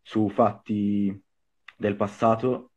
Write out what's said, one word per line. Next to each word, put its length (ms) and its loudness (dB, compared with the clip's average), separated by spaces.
su 280 -2
fatti 920 0
del 180 0
passato 840 0